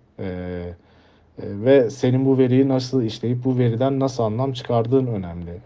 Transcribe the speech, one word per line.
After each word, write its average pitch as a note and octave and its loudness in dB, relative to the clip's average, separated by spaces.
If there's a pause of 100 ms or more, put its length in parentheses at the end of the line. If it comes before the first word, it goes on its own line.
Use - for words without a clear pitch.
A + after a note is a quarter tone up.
(200)
e, G#2 -8
e, F2+ -8 (640)
ve A2 4
senin C3 0
bu C3+ 4
veriyi C3 4
nasıl B2+ 0
işleyip A#2+ -4
bu B2+ 0
veriden B2+ 0
nasıl C3 -2
anlam B2 -2
çıkardığın B2 0
önemli F2 -8